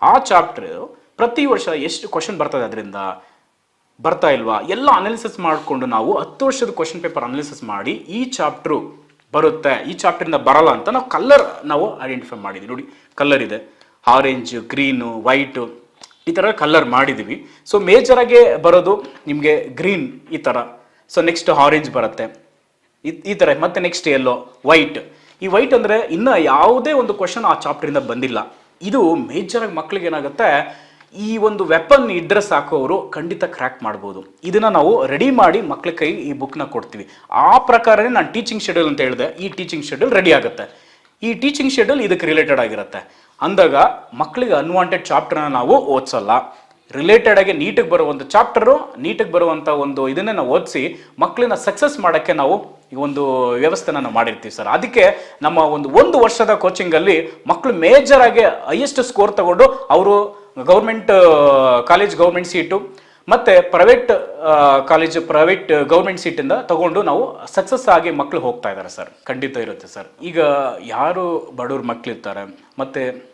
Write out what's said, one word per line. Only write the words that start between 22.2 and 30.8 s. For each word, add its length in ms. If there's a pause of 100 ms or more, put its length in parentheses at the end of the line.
ಈ, 40
ಈ 240
ತರ, 260
ಮತ್ತೆ 200
ನೆಕ್ಸ್ಟ್ 280
ಯೆಲ್ಲೋ, 460 (120)
ವೈಟ್. 480 (280)
ಈ 60
ವೈಟ್ 260
ಅಂದ್ರೆ 400
ಇನ್ನ 140 (100)
ಯಾವುದೇ 540
ಒಂದು 220
ಕ್ವಶನ್ 320
ಆ 140
ಚಾಪ್ಟರ್ 300
ಇಂದ 80
ಬಂದಿಲ್ಲ. 580 (260)
ಇದು 340
ಮೇಜರ್ 480
ಆಗಿ 100
ಮಕ್ಳಿಗೆ 320
ಏನಾಗುತ್ತೆ, 840 (300)